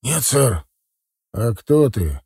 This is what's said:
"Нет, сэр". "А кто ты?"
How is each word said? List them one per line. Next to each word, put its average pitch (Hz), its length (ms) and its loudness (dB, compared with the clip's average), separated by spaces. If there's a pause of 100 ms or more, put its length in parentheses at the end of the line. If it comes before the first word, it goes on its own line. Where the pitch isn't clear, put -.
"Нет, 151 200 -2
сэр". 127 420 0 (680)
"А 110 200 -2
кто 147 380 2
ты?" 78 360 -4